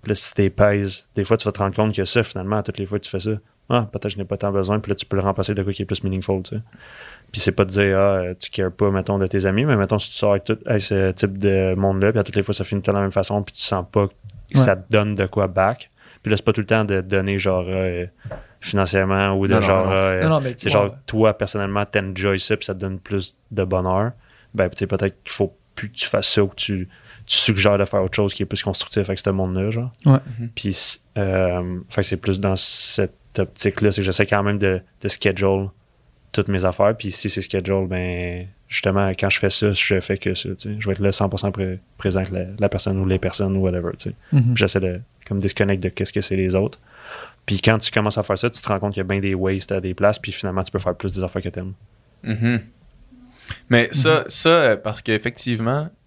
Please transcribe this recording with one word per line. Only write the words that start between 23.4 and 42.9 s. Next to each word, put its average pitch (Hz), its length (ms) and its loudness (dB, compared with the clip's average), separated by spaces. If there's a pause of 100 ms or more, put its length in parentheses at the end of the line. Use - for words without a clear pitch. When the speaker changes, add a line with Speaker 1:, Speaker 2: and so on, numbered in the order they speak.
Speaker 1:
de 101 120 0
bonheur. 92 480 0 (420)
Ben, 92 160 0
tu - 80 -12
sais, 98 100 -2
peut-être 95 360 -2
qu'il - 80 -12
faut 98 240 -2 (200)
plus 107 140 -10
que - 60 -18
tu - 120 -6
fasses 101 200 0
ça 104 160 4
ou 98 40 2
que - 80 -10
tu, 92 340 -4 (360)
tu - 120 0
suggères 101 400 4
de 98 80 4
faire 98 180 0
autre 95 120 -2
chose 101 180 2
qui - 100 -4
est - 20 -2
plus - 160 -6
constructif - 480 -2
avec 95 100 -2
ce - 100 -2
monde-là, 95 400 0
genre. 117 220 -4 (140)
Speaker 2:
Ouais. 135 140 8 (200)
Speaker 3:
Mhm. 117 140 -6
Speaker 1:
Puis, - 460 -2 (180)
euh, 92 640 0 (100)
fait - 120 -2
que 95 60 0
c'est 92 100 -2
plus 98 220 0
dans 98 160 0
cette - 580 -2 (260)
optique-là, 101 520 0
c'est 98 100 -2
que 95 40 0
j'essaie 95 220 0
quand 101 160 2
même 104 160 0
de, 95 220 2 (200)
de 104 60 -4
schedule 98 600 0 (640)
toutes 101 160 0
mes 95 160 0
affaires. 101 320 2
Puis 101 140 -6
si - 180 -4
c'est 95 120 -4
schedule, 95 460 -2
ben, 90 600 -6 (200)
justement, 98 440 0
quand 98 180 -2
je - 100 0
fais 98 100 2
ça, 104 220 2
je 95 300 2
fais 95 160 -2
que - 180 -4
ça, - 140 -8
tu 95 100 -6
sais. 104 200 -8
Je 107 60 -8
vais 98 80 0
être 92 60 -4
là 98 140 2
cent 101 160 0
pour 98 100 -4
cent 101 120 -2
pré-, 92 280 -4 (180)
présent 95 220 0
avec 92 140 -2
la, 92 100 -4 (160)
la 101 100 2
personne 95 300 -2